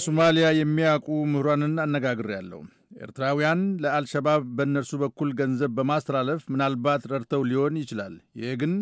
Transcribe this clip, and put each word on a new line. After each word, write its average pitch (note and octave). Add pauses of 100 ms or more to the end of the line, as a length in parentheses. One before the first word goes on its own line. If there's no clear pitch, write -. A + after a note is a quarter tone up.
ሶማሊያ D#3+
የሚያውቁ D#3 (180)
ምሁራንን D3
አነጋግሬያለሁ። A2 (400)
ኤርትራውያን C#3+ (180)
ለአልሸባብ D3
በእነርሱ C#3
በኩል C#3+
ገንዘብ C3
በማስተላለፍ C3+
ምናልባት C3+
ረድተው C3+
ሊሆን C3+
ይችላል። G#2 (220)
ይህ A#2+
ግን D3+